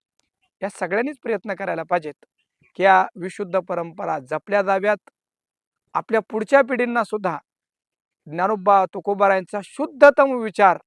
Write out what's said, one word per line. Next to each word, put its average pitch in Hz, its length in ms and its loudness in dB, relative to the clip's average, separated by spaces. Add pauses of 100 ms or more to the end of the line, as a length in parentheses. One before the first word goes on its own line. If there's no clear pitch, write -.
(600)
या 190 80 -6
सगळ्यांनीच 220 520 -4
प्रयत्न 214 320 -6
करायला 175 280 -6
पाहिजेत 160 440 -6 (480)
की - 80 -4
या 185 240 6 (100)
विशुद्ध 190 420 -8
परंपरा 170 600 -6
जपल्या 156 440 -4
जाव्यात. 196 480 -2 (840)
आपल्या 214 260 -2 (100)
पुढच्या 240 320 2
पिढींना 240 420 -2
सुद्धा 196 340 -6 (880)
ज्ञानोबा 190 580 0 (100)
तुकोबारायांचा 196 720 -2
शुद्धतम 285 640 4
विचार 214 560 2